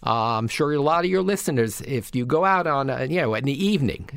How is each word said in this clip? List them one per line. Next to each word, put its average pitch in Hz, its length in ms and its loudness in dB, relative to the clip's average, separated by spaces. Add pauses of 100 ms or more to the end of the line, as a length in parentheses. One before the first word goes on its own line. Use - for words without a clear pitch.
Uh, 113 320 2
I'm 113 100 0
sure 147 240 0
a 147 100 2
lot 160 220 2
of 180 60 0
your 185 140 2
listeners, 143 580 0
if 123 320 -6
you 123 140 -2
go 156 180 2
out 185 220 2
on, 139 240 0
a, 127 140 -2
you 160 140 0
know, 120 140 0
in 120 100 -2
the 139 220 0
evening 156 520 0